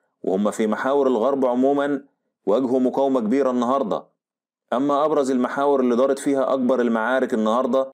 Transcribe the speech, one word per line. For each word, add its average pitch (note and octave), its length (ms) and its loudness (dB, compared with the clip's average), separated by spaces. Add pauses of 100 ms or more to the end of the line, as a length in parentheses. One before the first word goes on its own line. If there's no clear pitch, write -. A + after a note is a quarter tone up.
(240)
وهم G2 280 0
في A2 160 -2
محاور C3 400 0
الغرب B2+ 380 0
عمومًا C#3 560 0 (440)
واجهوا B2 340 0
مقاومة C3 400 0
كبيرة B2+ 320 0
النهاردة. B2 520 -2 (680)
أما C#3+ 320 0
أبرز C#3+ 260 0
المحاور C3+ 480 0
اللي B2 160 2
دارت C3+ 240 2
فيها C3+ 340 0
أكبر B2+ 280 0
المعارك A#2+ 520 0
النهاردة A#2+ 600 0